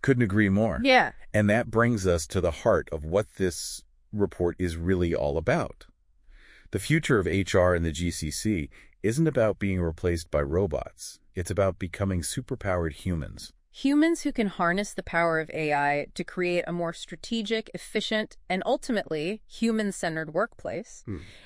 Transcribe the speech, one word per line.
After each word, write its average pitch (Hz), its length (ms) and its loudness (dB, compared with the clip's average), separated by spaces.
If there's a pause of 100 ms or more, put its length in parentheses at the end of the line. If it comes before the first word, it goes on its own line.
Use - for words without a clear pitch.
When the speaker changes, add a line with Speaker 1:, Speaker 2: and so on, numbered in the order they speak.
Speaker 1:
Couldn't 127 200 4
agree 104 280 4
more. 104 340 2
Speaker 2:
Yeah. 254 280 6 (200)
Speaker 1:
And 104 180 4
that 117 180 2
brings 113 380 2
us 85 220 2
to 95 120 0
the 85 100 2
heart 87 420 2
of 76 120 -6
what 92 220 2 (120)
this - 440 -2 (300)
report 92 480 0
is 85 160 0
really 87 380 2
all 71 220 0
about. 123 500 -2 (880)
The 92 80 -2
future 147 400 2
of 85 80 0
H 90 260 0
R 90 220 6
in 85 80 0
the 82 80 0
G 85 180 -2
C 78 220 -6
C 92 360 -2 (320)
isn't 143 280 2
about 110 320 2
being 92 200 0
replaced 85 520 -2
by 73 100 2
robots. 76 760 -2 (160)
It's 90 140 -4
about 95 280 0
becoming 92 440 -2
superpowered 90 720 -4
humans. 78 580 -6 (180)
Speaker 2:
Humans 302 520 2
who 285 100 -2
can 208 160 0
harness 180 440 0
the - 100 -8
power 170 360 2
of 156 160 -4
A 156 180 0
I 143 420 0
to 170 100 -6
create 175 420 -2
a 170 60 -6
more 170 200 -4
strategic, 220 840 -6
efficient, 214 640 -4 (120)
and 185 180 0
ultimately 202 800 -2
human-centered 190 880 -2
workplace. - 720 -4
Speaker 1:
Hmm. 104 120 -6 (280)